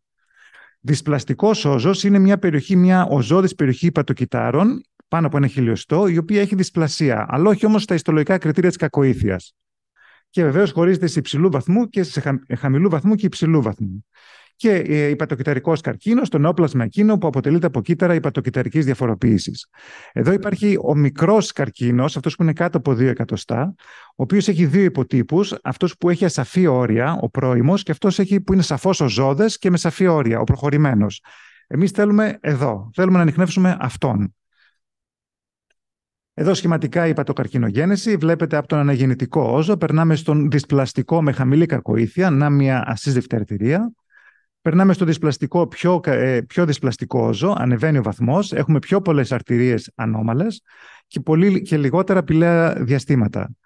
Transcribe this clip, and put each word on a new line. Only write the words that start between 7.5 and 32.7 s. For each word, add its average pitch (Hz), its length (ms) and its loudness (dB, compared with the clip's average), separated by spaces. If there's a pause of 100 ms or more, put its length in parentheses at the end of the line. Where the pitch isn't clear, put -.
όμως 208 160 2
στα 196 120 -2
ιστολογικά 156 440 0
κριτήρια 165 300 0
της 165 100 -2
κακοήθειας. 123 760 -2 (800)
Και 180 100 0
βεβαίως 156 300 2
χωρίζεται 175 340 2
σε 156 120 -4
υψηλού 160 320 0
βαθμού 180 380 0
και 196 140 -2
σε 160 180 -6
χα-, 131 360 -4
χαμηλού 143 320 0
βαθμού 180 260 2
και 208 120 0
υψηλού 160 360 0
βαθμού. 104 440 -6 (500)
Και, 220 180 2
ε, 151 340 0
υπατοκυταρικός 147 720 -2
καρκίνος, 208 480 -2
το 160 100 0
νεόπλασμα 151 460 2
εκείνο 208 340 2
που 170 80 -2
αποτελείται 147 400 0
από 156 140 -2
κύτταρα 170 340 0
υπατοκυταρικής 147 680 -2
διαφοροποίησης. 113 840 -2 (440)
Εδώ 139 200 0
υπάρχει 196 500 0
ο 151 120 0
μικρός 165 580 2
καρκίνος, 127 640 -2
αυτός 143 180 -4
που - 80 -4
είναι 160 100 2
κάτω 170 260 -2
από 135 160 0
δύο 131 140 2
εκατοστά, 120 640 -4 (340)
ο - 140 -10
οποίος 190 260 0
έχει 175 180 2
δύο 170 160 2
υποτύπους, 151 800 0
αυτός - 340 -4
που 175 140 0
έχει 175 140 0
ασαφή 175 420 0
όρια, 127 540 0
ο 113 100 -4
πρώιμος, 127 520 0
και - 80 -6
αυτός 185 280 -2
έχει, 196 220 0
που 190 120 -2
είναι 196 100 4
σαφώς 170 380 -2
οζώδες 139 580 0
και 190 120 -2
με 175 60 2
σαφή 175 300 0
όρια, 127 340 2
ο - 40 -2
προχωρημένος. 139 800 0 (420)
Εμείς 185 240 -2
θέλουμε 208 500 0
εδώ, 120 540 -2